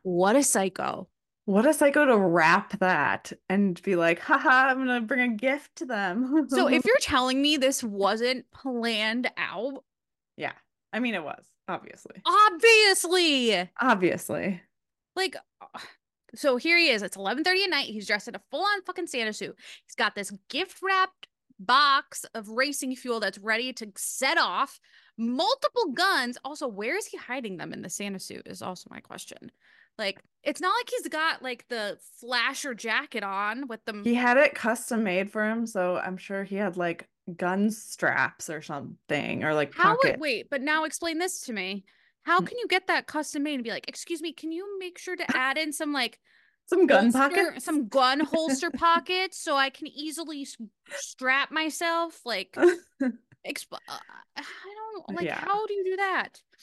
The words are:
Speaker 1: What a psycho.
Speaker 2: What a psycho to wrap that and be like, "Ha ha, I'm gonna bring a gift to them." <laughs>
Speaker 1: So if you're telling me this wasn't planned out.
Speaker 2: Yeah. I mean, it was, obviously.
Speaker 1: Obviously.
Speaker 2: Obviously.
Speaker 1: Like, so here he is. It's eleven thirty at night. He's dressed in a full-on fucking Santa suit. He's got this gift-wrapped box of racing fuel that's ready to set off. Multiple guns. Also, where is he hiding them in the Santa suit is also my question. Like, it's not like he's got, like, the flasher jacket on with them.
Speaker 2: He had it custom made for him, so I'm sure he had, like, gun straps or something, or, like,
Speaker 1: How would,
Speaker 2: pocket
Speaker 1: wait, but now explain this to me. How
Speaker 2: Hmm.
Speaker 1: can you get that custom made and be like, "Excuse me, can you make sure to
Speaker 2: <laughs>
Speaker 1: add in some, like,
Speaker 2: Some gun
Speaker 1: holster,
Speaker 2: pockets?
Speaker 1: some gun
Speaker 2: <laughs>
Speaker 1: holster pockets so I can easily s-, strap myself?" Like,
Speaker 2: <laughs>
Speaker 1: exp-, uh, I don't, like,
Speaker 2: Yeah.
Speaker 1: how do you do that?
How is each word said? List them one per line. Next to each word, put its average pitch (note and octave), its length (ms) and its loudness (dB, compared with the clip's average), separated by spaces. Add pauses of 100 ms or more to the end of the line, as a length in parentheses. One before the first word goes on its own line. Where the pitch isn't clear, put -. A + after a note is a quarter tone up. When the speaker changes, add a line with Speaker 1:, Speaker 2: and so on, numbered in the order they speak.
Speaker 1:
What F#3 340 4
a C#4+ 60 6
psycho. F#3+ 640 -2 (380)
Speaker 2:
What G#3 200 4
a D#4 60 8
psycho D4 340 4
to B3 120 6
wrap F3 640 4
that D#3 520 0 (160)
and F#3+ 340 2
be G3 140 0
like, E3+ 240 4
"Ha D4 160 4
ha, C4 340 6
I'm B3+ 80 0
gonna B3 220 -2
bring B3 200 -2
a B3 160 0
gift C4 400 -2
to D#4+ 100 -10
them." B3 600 0
<laughs> A3+ 40 -16
Speaker 1:
So B3+ 180 4
if C#4+ 160 2
you're A4+ 160 6
telling C4 400 2
me D4+ 160 2
this C4+ 280 0
wasn't A3 640 -2
planned A#3 880 -2
out. A3+ 480 -6 (520)
Speaker 2:
Yeah. D3 160 -6 (400)
I G#3+ 80 -6
mean, A#3+ 140 4
it F3 100 2
was, - 220 -10 (220)
obviously. - 580 -10
Speaker 1:
Obviously. F4+ 1400 6 (100)
Speaker 2:
Obviously. F#3+ 800 0 (540)
Speaker 1:
Like, F#4+ 220 -4 (1000)
so B3+ 240 2
here E4 180 2
he E4+ 140 6
is. G#3+ 120 2
It's F#3+ 140 -8
eleven G3+ 280 -4
thirty F#4 180 2
at G4 80 -2
night. C#4 160 -2
He's G#3+ 200 -10
dressed G#3 220 -2
in A#3 60 -12
a G#3 60 -12 (100)
full-on G4 320 -2
fucking F4+ 240 -8
Santa A3+ 260 -4
suit. G3 240 -10 (300)
He's - 80 -20
got A2+ 200 -2
this - 180 -8 (180)
gift-wrapped F#4+ 800 -2 (300)
box C#4 680 2 (100)
of G#3+ 160 -10
racing C4 460 -2
fuel A#3 240 -4
that's G3+ 180 -4
ready A3 360 -2
to G#3+ 220 -12
set - 400 -2
off. A3+ 420 -2 (380)
Multiple F#4 760 0
guns. D4+ 500 0
Also, D4 240 -8
where A3 300 -4
is A4 80 -6
he - 100 -14
hiding A#3+ 400 -8
them D#3 160 -10
in - 100 -10
the F#3 60 -12
Santa G3+ 300 -8
suit - 280 -14
is F3+ 140 -16
also - 300 -10
my - 100 -16
question. - 500 -18 (460)
Like, G3 240 -6 (220)
it's - 180 -6
not F#4 180 0
like A#4+ 120 -6
he's A#4+ 180 -6
got, D#4 340 -2
like, B3 280 -10
the G#3 260 -6 (240)
flasher B3 540 -2
jacket A3+ 500 -4
on G#3 420 -4
with A3+ 200 -12
them. G#3+ 180 -8
Speaker 2:
He A#3 100 2
had B3 220 4
it C#4+ 180 6
custom A#3 500 -2
made G3 280 0
for G#3+ 160 -2
him, A3+ 180 -2
so F#3 300 -2
I'm F#3 220 -6
sure G3 260 -8
he G3 120 -6
had, G3 200 -2
like, E3+ 320 -4 (260)
gun F#3+ 360 0
straps - 800 -2
or D3+ 100 -8
something, - 800 -6
or, D#3 120 0
like, - 200 0
Speaker 1:
How F#4 180 4
would, B4 100 2
Speaker 2:
pocket - 180 2
Speaker 1:
wait, C4+ 300 -4
but C#4 100 -4
now D#4 240 0
explain D#4+ 320 -6
this F4+ 300 -4
to A#3+ 80 -8
me. F#3+ 320 -6 (380)
How F4 160 4
Speaker 2:
Hmm. F4 40 -2
Speaker 1:
can A#4+ 140 -8
you A#4 100 -4
get F#4+ 200 0
that D#4 180 0
custom D4 380 -6
made D4+ 100 -2
and B3 100 -6
be A3+ 60 -6
like, F3+ 180 -8
"Excuse - 320 -10
me, D#4 140 -8
can D#4+ 180 -10
you G4 260 -8
make F4+ 200 -12
sure F4+ 180 -8
to E4+ 100 -6
Speaker 2:
<laughs> - 80 -2
Speaker 1:
add C4 220 0
in D#4 160 -2
some, D4 220 -4
like, B3 260 -4 (460)
Speaker 2:
Some F#4 200 6
gun A#3 240 6
Speaker 1:
holster, B3 80 2 (260)
Speaker 2:
pockets? C#4+ 200 -6
Speaker 1:
some C#4+ 240 -2
gun C4 320 2
Speaker 2:
<laughs> D#4 400 0
Speaker 1:
holster E4+ 100 -2
pockets E4+ 680 0
so D4+ 180 -2
I C4+ 140 2
can D4+ 160 -14
easily D4 560 -10
s-, - 160 -14 (320)
strap C4 600 -2
myself?" E4 760 -2
Like, G3 280 -6
Speaker 2:
<laughs> - 460 2 (460)
Speaker 1:
exp-, - 260 -10 (160)
uh, - 100 -12 (380)
I C#4+ 60 -10 (320)
don't, G#4+ 420 -12
like, F4 100 -4
Speaker 2:
Yeah. - 120 -4
Speaker 1:
how G#4 280 -4
do G4+ 80 -6
you G4 100 -4
do F#4 120 -2
that? F#4 460 -4 (200)